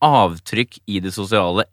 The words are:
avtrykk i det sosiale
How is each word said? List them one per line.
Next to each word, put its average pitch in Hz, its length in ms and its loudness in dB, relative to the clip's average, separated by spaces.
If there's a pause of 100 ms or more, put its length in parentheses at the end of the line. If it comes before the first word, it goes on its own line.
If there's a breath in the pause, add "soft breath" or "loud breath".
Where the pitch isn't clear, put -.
avtrykk 110 840 0
i 98 140 -4
det 92 160 -6
sosiale 98 560 0